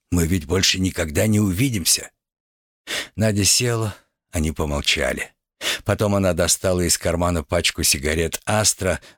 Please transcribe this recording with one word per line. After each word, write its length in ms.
Мы 160
ведь 180
больше 340
никогда 460
не 140
увидимся». 720
Надя 300
села, 500
они 200
помолчали. 800
Потом 280
она 200
достала 480
из 180
кармана 440
пачку 380
сигарет 640
«Астра», 540